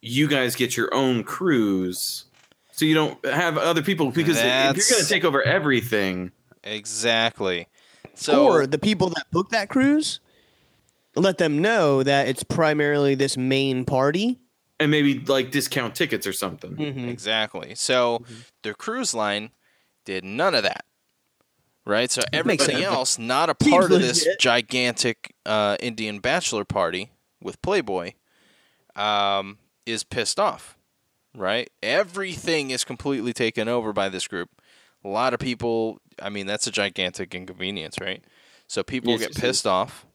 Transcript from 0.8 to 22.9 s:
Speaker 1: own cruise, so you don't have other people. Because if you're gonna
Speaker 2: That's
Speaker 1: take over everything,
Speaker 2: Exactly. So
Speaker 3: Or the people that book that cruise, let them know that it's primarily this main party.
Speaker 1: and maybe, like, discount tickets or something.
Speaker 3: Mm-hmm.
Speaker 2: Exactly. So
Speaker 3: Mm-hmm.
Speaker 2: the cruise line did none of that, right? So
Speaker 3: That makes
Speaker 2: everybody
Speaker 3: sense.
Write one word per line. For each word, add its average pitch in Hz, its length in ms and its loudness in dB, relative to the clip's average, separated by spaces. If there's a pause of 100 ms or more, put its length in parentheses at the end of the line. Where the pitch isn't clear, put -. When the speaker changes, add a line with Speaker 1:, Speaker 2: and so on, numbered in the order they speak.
Speaker 1:
own 127 300 2
cruise, 101 1000 0 (460)
so - 140 -2
you 156 100 4
don't - 300 0
have 151 320 0
other 165 240 2
people. 156 300 0
Because 156 260 0
if 113 60 2
you're 120 100 2
gonna 135 200 4
Speaker 2:
That's 202 360 2
Speaker 1:
take 190 140 0
over 139 180 2
everything, 113 920 0 (340)
Speaker 2:
Exactly. 107 1000 -2 (480)
So 285 320 4
Speaker 3:
Or 160 180 6
the 139 120 -2
people 185 320 2
that 160 220 -8
book 185 180 0
that 208 180 0
cruise, 285 540 2 (920)
let 180 260 2
them 151 220 4
know 165 420 4
that 139 260 4
it's 131 140 -2
primarily 147 720 2
this 135 200 0
main 131 480 0
party. 151 560 0 (400)
Speaker 1:
and 151 100 2
maybe, 143 300 2
like, 131 320 0
discount 131 420 -2
tickets 120 320 -2
or 101 80 -4
something. - 440 -8
Speaker 3:
Mm-hmm. 135 320 -6
Speaker 2:
Exactly. 107 680 -4
So 120 440 2
Speaker 3:
Mm-hmm. 120 140 -18 (300)
Speaker 2:
the 107 120 -6
cruise 240 380 -6
line 107 380 -2 (540)
did 92 180 -6
none 143 320 -2
of 110 80 2
that, - 220 -2 (1000)
right? 110 260 0
So 131 100 -2 (100)
Speaker 3:
That 160 140 -2
makes 160 180 2
Speaker 2:
everybody - 220 0
Speaker 3:
sense. - 100 0